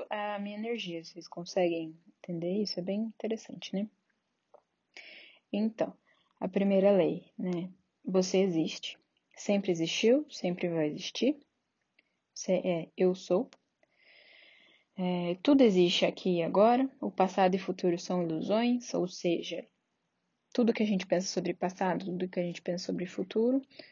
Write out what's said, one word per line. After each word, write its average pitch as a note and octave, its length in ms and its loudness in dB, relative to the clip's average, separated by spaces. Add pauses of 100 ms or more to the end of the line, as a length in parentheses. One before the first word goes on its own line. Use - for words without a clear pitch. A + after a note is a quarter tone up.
a G#3 300 -4
minha G#3 180 -8
energia. G3+ 460 -6
Vocês E3 240 -18
conseguem E3+ 680 -2 (220)
entender F3 440 -4
isso? F#3+ 180 -4
É F3 40 -6
bem G3 180 -2
interessante, A3 760 -8
né? G#3 120 -2 (1600)
Então, A3 420 -2 (460)
a F#3 80 -4
primeira G3 440 4
lei, E3 340 2 (120)
né? F3+ 320 -4 (340)
Você F#3 340 2
existe, F3+ 600 0 (380)
sempre G3+ 360 -2
existiu, A3 580 2
sempre F3+ 400 -4
vai E3 180 0
existir. F#3 500 -2 (960)
Você - 200 -4
é E3+ 440 -2
eu F#3 180 2
sou. F#3+ 340 -2 (1500)
É, F3+ 460 -2
tudo C#4 180 6
existe F#3 440 6
aqui F3+ 320 0
e E3 60 2
agora, A#3 460 4 (120)
o G3 100 -4
passado F#3+ 440 2
e G3 40 -2
futuro F#3 400 -2
são F3+ 240 -2
ilusões, G#3+ 720 0
ou F3 140 0
seja, F3 580 -4 (880)
tudo A#3 180 4
que A3+ 120 0
a - 20 2
gente F#3+ 200 -2
pensa F#3 220 0
sobre F3 260 -4
passado, F3+ 520 -2
tudo F3+ 240 -4
que F#3 100 -6
a F3 40 -2
gente F3 180 -6
pensa F3+ 240 -6
sobre F3+ 200 -4
futuro, A3+ 560 -2 (300)